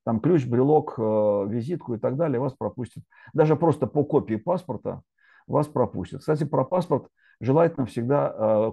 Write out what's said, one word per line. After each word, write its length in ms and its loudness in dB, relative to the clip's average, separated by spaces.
там 160 0
ключ, 240 2
брелок, 540 2
э, 500 2
визитку 460 -6
и 40 -6
так 180 -2
далее, 240 0
вас 120 -2
пропустят. 520 -8
Даже 240 4
просто 300 2
по 180 0
копии 300 0
паспорта 640 -4
вас 200 0
пропустят. 540 -4
Кстати, 240 0
про 220 0
паспорт. 400 -2
Желательно 460 2
всегда, 500 -2
э, 360 2